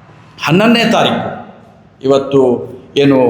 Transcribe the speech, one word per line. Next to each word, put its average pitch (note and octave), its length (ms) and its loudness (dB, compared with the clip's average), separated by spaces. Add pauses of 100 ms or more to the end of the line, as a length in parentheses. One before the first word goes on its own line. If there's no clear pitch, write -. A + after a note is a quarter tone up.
(440)
ಹನ್ನೊಂದನೇ A3 500 2
ತಾರೀಕು B2+ 340 -2 (800)
ಇವತ್ತು C#3 300 0 (640)
ಏನು C#3 160 4 (120)